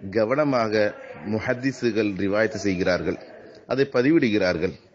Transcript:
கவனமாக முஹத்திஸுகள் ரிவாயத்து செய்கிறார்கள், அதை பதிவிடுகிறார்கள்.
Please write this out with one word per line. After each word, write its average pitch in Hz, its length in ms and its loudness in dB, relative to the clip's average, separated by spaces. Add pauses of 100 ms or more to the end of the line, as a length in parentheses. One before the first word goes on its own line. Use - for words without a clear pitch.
(100)
கவனமாக 117 600 2 (600)
முஹத்திஸுகள் 117 760 0 (120)
ரிவாயத்து 104 420 0
செய்கிறார்கள், 90 540 0 (480)
அதை 131 260 0
பதிவிடுகிறார்கள். 107 800 2 (200)